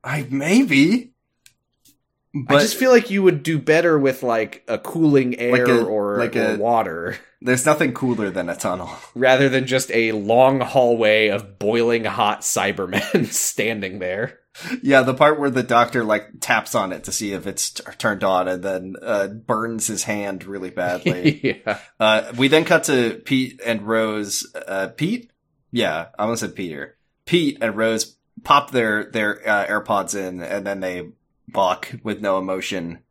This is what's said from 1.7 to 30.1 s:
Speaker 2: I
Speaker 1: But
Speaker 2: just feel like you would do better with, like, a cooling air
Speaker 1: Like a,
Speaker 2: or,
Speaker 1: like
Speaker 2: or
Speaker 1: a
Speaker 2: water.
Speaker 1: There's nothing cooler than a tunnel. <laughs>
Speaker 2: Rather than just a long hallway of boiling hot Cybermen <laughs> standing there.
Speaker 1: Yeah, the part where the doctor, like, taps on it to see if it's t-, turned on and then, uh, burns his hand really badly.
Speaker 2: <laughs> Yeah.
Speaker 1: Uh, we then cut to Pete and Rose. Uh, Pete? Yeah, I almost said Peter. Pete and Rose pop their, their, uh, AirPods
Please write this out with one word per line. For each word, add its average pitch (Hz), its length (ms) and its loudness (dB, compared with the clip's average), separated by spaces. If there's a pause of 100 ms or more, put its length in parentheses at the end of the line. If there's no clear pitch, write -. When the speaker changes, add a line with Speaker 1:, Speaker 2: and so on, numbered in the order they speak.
Speaker 2:
I 143 120 -4
Speaker 1:
But 143 140 6
Speaker 2:
just 220 140 0
feel 262 140 4
like 240 200 6
you 196 120 2
would 175 220 4
do 160 160 0
better 160 360 4
with, 135 280 2
like, 113 420 -2
a 110 100 -2
cooling 143 640 2
air 120 140 0
Speaker 1:
Like 123 160 4
a, 117 160 4
Speaker 2:
or, 101 340 -2
Speaker 1:
like 113 160 -2
Speaker 2:
or 110 200 0
Speaker 1:
a - 20 -4
Speaker 2:
water. 98 600 -2 (240)
Speaker 1:
There's 127 240 0
nothing 156 280 2
cooler 110 380 -2
than 87 180 -4
a 85 80 -6
tunnel. 90 340 -6 (140)
<laughs> - 100 -20
Speaker 2:
Rather 131 340 4
than 131 200 0
just 127 240 -2
a 113 200 2
long 120 480 4
hallway 113 680 4
of 101 320 -4
boiling 117 440 2
hot 104 360 0
Cybermen 98 840 -2
<laughs> - 60 -12
standing 101 680 -6
there. 95 400 -6 (420)
Speaker 1:
Yeah, 139 200 6
the 127 120 0
part 151 240 4
where 143 120 0
the 123 120 -2
doctor, 120 400 2
like, 107 240 0 (140)
taps - 340 -2
on 98 180 -2
it 78 120 -12
to 95 80 -10
see 101 200 -6
if 95 140 -8
it's - 240 -6
t-, - 140 -16 (140)
turned 104 260 -2
on 92 240 2
and 90 160 -4
then, 95 360 -6
uh, 101 280 -2
burns 110 580 -6
his 104 180 -6
hand 101 400 -6
really 95 260 -10
badly. 92 680 -2 (220)
Speaker 2:
<laughs> - 40 -
Yeah. 107 120 -4 (220)
Speaker 1:
Uh, 110 360 2
we 135 120 2
then 156 160 4
cut 165 200 2
to 123 300 0 (100)
Pete 131 400 -2
and 110 180 -2
Rose. 107 680 -2 (140)
Uh, 95 220 -4
Pete? 208 420 -6 (400)
Yeah, 85 360 -2 (120)
I 104 60 -2
almost 113 160 -2
said 95 160 -8
Peter. 78 400 -12 (300)
Pete 160 340 0
and 110 160 -2
Rose 110 400 -2 (260)
pop 143 300 2
their, 110 320 0
their, 107 440 -4
uh, 101 180 0
AirPods 101 500 -2